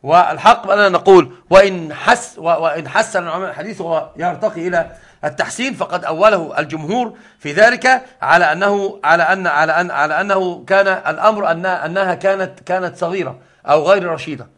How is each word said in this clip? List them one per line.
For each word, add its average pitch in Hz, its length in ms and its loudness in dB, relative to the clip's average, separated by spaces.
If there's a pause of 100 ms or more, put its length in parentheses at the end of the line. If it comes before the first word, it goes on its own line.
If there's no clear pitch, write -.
والحق 165 640 2
بأننا 202 220 4
نقول: 175 440 6 (180)
وإن 180 440 4
حس-، - 440 -2
و-، - 40 -16
وإن 160 460 -2
حسن 208 340 -2
العلماء 170 280 -8
الحديث 165 300 -12
وهو 165 360 -4
يرتقي 170 520 -6
إلى 170 220 -2 (340)
التحسين، 202 500 -6
فقد 165 300 -6
أوله 165 540 0
الجمهور 160 560 -6 (240)
في 147 140 -10
ذلك 247 500 2 (200)
على 156 300 4
أنه، 196 520 -2
على 165 180 2
أن، 185 240 0
على 156 340 0
أن، 175 100 -4
على 151 300 -2
أنه 190 440 -2
كان 196 240 2
الأمر 190 640 0
أن، 170 160 -2
أنها 180 480 -2
كانت، 190 460 -4
كانت 180 360 -6
صغيرة 175 420 -6 (280)
أو 147 240 2
غير 180 220 2
رشيدة 143 340 -10 (120)